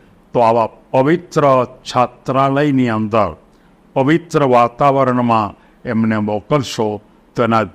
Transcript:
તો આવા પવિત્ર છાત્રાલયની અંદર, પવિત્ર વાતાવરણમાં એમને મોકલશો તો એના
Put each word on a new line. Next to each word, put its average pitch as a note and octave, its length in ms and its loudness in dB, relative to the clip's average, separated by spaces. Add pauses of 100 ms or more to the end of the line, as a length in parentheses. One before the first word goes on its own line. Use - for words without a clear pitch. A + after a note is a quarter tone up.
(320)
તો B2+ 80 -2
આવા A#2 280 2 (220)
પવિત્ર D3+ 540 0 (460)
છાત્રાલયની C3+ 1080 0
અંદર, G#2+ 320 0 (640)
પવિત્ર D#3 460 0 (140)
વાતાવરણમાં A#2+ 1000 0 (300)
એમને A2+ 360 -2
મોકલશો G#2+ 680 -4 (460)
તો B2 100 0
એના A2+ 200 2 (100)